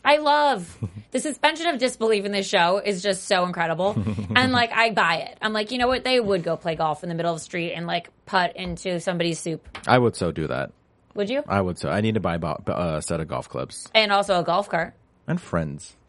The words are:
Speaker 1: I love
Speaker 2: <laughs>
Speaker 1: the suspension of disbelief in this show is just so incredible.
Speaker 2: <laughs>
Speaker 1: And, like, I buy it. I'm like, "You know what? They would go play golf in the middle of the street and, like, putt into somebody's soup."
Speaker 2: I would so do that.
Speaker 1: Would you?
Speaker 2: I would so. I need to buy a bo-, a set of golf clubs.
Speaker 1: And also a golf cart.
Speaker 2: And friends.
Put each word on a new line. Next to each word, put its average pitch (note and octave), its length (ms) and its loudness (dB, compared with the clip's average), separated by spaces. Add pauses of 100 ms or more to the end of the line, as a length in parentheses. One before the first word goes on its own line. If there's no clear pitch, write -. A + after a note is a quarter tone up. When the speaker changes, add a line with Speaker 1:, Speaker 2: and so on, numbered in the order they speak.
Speaker 1:
I D4 120 6
love D4 600 2 (200)
Speaker 2:
<laughs> - 160 -16
Speaker 1:
the B3+ 80 0
suspension D#4 480 0
of C#4+ 100 0
disbelief A3 460 2
in G3+ 80 -2
this G3 160 -2
show F#3 360 4
is F#3+ 200 -2
just F#3+ 240 0
so F3+ 160 4
incredible. F3 500 0 (220)
Speaker 2:
<laughs> G#3+ 180 -4
Speaker 1:
And, B3+ 160 6
like, A#3+ 220 2
I A3+ 180 2
buy E3+ 280 2
it. - 240 -10
I'm A3 100 -2
like, G#3+ 180 -4
"You B3+ 80 -4
know B3 100 2
what? B3+ 160 0
They B3+ 140 2
would G3 240 2
go E3 140 -2
play E3 180 -4
golf D#3 300 -2
in F3 60 -6
the E3+ 40 -4
middle E3+ 200 0
of D#3+ 40 -6
the - 60 -12
street E3+ 300 -6
and, E3+ 120 -8
like, E3+ 220 -4 (180)
putt F3+ 300 0
into F3+ 420 -6
somebody's E3+ 400 -2
soup." - 260 -6 (220)
Speaker 2:
I B2+ 120 6
would A#2+ 180 4
so F2 160 0
do D2+ 160 -2
that. C2 240 -4 (420)
Speaker 1:
Would G3+ 160 -4
you? C#4+ 160 -2
Speaker 2:
I G3 140 2
would F3+ 180 -2
so. - 120 -4
I G2+ 100 0
need A2 140 0
to G#2+ 60 0
buy E2+ 160 -2
a - 20 -4
bo-, D#2+ 280 -4
a E2 360 -2
set E2 180 -2
of D2+ 80 -6
golf B1+ 220 -6
clubs. - 440 -8
Speaker 1:
And G#3+ 160 4
also G3+ 300 4
a - 20 -4
golf F3+ 280 -2
cart. E3+ 240 -4 (340)
Speaker 2:
And F3 120 -2
friends. D2+ 540 -6 (140)